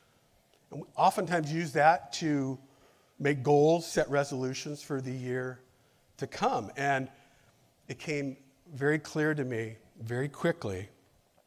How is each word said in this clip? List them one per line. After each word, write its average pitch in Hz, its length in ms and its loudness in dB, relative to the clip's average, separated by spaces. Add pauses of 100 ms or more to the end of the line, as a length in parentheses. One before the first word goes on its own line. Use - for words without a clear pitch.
(720)
And 143 120 -12
we - 120 -14
oftentimes 165 560 2
use 160 220 -4
that 160 420 4
to 139 440 -2 (600)
make 143 240 0
goals, 151 480 4
set 151 200 0
resolutions 139 720 -2
for 139 180 -4
the 131 100 -8
year 127 500 -6 (580)
to 139 80 -6
come. - 500 -2
And 139 320 0 (800)
it 127 100 -8
came 139 380 -4 (380)
very 143 240 2
clear 151 340 0
to 147 100 -2
me 113 340 -4 (260)
very 123 260 -4
quickly 104 600 -4 (560)